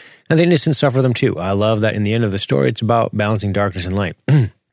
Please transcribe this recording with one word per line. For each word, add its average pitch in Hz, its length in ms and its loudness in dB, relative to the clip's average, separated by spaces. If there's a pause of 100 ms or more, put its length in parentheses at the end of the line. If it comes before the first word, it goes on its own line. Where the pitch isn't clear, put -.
(300)
and 160 80 4
the 170 60 4
innocent 170 320 2
suffer 135 260 2
them 127 120 2
too. 113 260 0
I 92 100 -4
love 107 300 0
that 107 160 0
in 104 80 -2
the 104 100 0
end 117 80 0
of 107 80 0
the 95 80 -4
story, 135 300 0
it's 110 140 -4
about 113 340 0
balancing 104 360 -2
darkness 92 320 -2
and 92 120 -4
light." 95 180 -4 (140)
<clears throat> 127 220 4 (220)